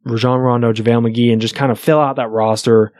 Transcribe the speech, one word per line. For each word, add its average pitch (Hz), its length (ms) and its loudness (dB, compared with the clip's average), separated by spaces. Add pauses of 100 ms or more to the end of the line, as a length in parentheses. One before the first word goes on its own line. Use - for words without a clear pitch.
Rajon 123 360 -2
Rondo, 120 320 0
JaVale 117 360 0
McGee, 120 240 0
and 110 80 0
just 113 140 -4
kind 139 160 -2
of 110 80 -2
fill 151 220 2
out 139 160 -2
that 120 140 -6
roster. 110 680 2